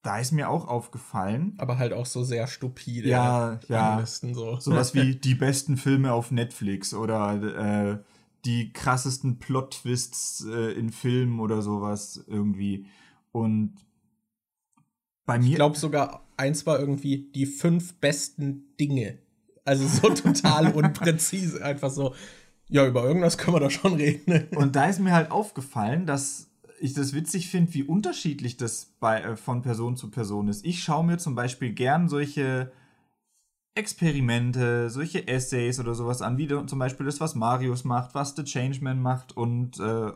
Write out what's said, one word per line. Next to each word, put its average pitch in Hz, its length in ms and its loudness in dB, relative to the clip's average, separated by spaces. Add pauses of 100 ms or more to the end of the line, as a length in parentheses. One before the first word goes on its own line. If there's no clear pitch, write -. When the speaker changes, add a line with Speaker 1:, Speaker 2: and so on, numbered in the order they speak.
Speaker 1:
da 104 160 -4
ist 127 140 -2
mir 147 180 0
auch - 180 -2
aufgefallen, 120 880 -4
Speaker 2:
Aber 123 220 -2
halt 120 160 0
auch 120 100 -4
so 123 180 -4
sehr 117 240 -2
stupide 123 640 -6
Speaker 1:
Ja, 123 500 2 (100)
ja. 113 260 2
Speaker 2:
Ranglisten, 113 400 -4
so. 117 260 -6
Speaker 1:
Sowas 127 340 2
wie 131 220 4
Speaker 2:
<laughs> - 0 -
Speaker 1:
die 131 180 2
besten 135 440 2
Filme 135 340 4
auf 117 180 -2
Netflix 107 640 -2
oder, 104 1000 0
äh, 104 60 -4 (460)
die 117 300 -2
krassesten 127 640 -2
Plot-Twists, - 1080 -4
äh, 113 260 -2
in 113 180 -4
Filmen 123 500 0
oder 107 220 0
sowas 104 640 -4
irgendwie. 101 600 -2 (460)
Und 110 400 0 (1500)
bei 120 140 0
mir 123 120 4
Speaker 2:
Ich 156 60 4
glaub 147 200 4
sogar, 147 500 -2 (100)
eins 143 300 0
war 156 120 4
irgendwie 139 560 -2
die 135 120 0
fünf 170 480 0
besten 143 840 -4
Dinge. 135 400 0 (460)
Also 135 220 4
so 156 280 6
total 151 540 4
Speaker 1:
<laughs> - 60 4
Speaker 2:
unpräzise, 160 880 0
einfach 139 260 -2
so, 135 240 -2 (540)
„Ja, 139 180 6
über 123 180 2
irgendwas 165 320 4
können - 180 2
wir 160 60 6
doch 139 100 4
schon 190 240 2
reden.“ 151 560 2
<laughs> 180 60 -6
Speaker 1:
Und 139 200 4
da 143 100 6
ist 185 140 0
mir 185 120 4
halt 160 180 4
aufgefallen, 143 760 -2
dass 139 420 -4 (320)
ich 131 140 -2
das 139 180 -2
witzig 165 360 -4
find, 170 260 2
wie 135 100 0
unterschiedlich 156 720 -2
das - 440 -8
bei, 110 200 2
äh, 107 160 -6
von 120 240 -4
Person 120 380 -2
zu 113 120 -12
Person 104 380 -2
ist. 202 160 -4
Ich 175 180 -4
schau 156 200 0
mir 170 160 2
zum 147 160 -4
Beispiel 123 400 -4
gern 139 340 2
solche 139 640 -2 (1040)
Experimente, 123 1160 0
solche 151 380 -4
Essays 123 500 0
oder 117 160 -4
sowas 120 280 -4
an, 117 160 -2
wie 156 100 -2
du, 143 180 -2
zum 139 120 -4
Beispiel 131 280 -2
das, 143 140 -4
was 160 160 -2
Marius 123 480 0
macht, 123 300 -2
was 143 200 -4
The 156 100 -6
Changeman 131 560 -2
macht 127 360 -2
und, 120 420 -2
äh, 110 380 -2